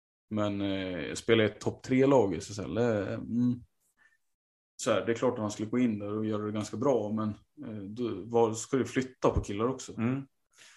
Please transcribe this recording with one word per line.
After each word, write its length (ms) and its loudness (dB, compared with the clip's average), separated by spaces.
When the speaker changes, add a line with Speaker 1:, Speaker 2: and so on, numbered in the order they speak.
Speaker 1:
Men, 300 -2
eh, 540 -4
spela 280 6
i 40 6
ett 140 -4
topp 220 -4
tre-lag 520 6
i 20 -2
S 140 -8
S 80 -10
L, 160 -6
det, 400 0
mm. 500 -2
Så 140 -2
här, 160 2
det 60 0
är 40 -4
klart 180 0
att 60 -6
han 100 -2
skulle 180 -6
gå 100 0
in 200 2
där 180 -6
och 100 -2
göra 160 -2
det 100 -4
ganska 240 -6
bra, 360 0
men, 160 -2
eh, 140 -10
du, 440 -6
vad, 300 4
ska 200 -2
du 80 2
flytta 460 0
på 100 2
killar 280 -2
också? 300 -8
Speaker 2:
Mm. 280 0